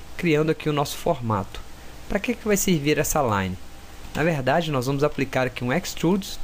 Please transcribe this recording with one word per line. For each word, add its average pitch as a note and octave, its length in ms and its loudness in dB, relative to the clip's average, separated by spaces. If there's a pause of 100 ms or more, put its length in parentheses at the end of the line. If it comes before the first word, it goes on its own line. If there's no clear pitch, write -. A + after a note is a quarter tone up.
(160)
criando D#3 340 4
aqui D#3 180 0
o D3+ 40 0
nosso C#3+ 240 0
formato. A2 640 0 (480)
Pra G3+ 120 0
que A#3 140 0
que - 120 -8
vai G#3 100 4
servir D3 420 2
essa D3+ 240 2
line? F#2+ 360 2 (560)
Na C#3 80 0
verdade, D#3 480 2
nós B2+ 160 0
vamos C#3 160 2
aplicar C3+ 440 0
aqui - 180 -6
um B2 80 0
extrude F#3 720 0